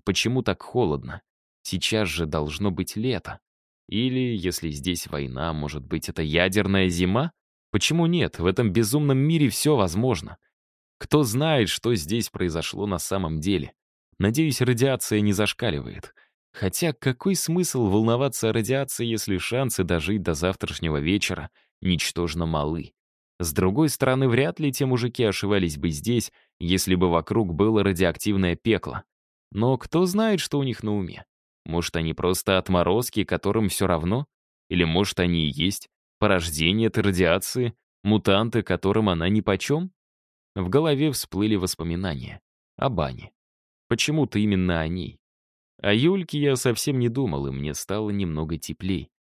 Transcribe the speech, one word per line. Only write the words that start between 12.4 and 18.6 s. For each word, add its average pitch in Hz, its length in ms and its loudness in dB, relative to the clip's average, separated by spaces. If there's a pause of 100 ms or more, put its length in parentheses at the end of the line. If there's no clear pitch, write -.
на 95 100 -2
самом 82 420 -2
деле? 82 340 -2 (460)
Надеюсь, 135 420 2
радиация 123 600 2
не 104 120 2
зашкаливает. 92 800 -4 (400)
Хотя 143 400 -2
какой 139 420 -2
смысл 160 520 0
волноваться 113 640 2
о 110 40 0
радиации, 123 520 -2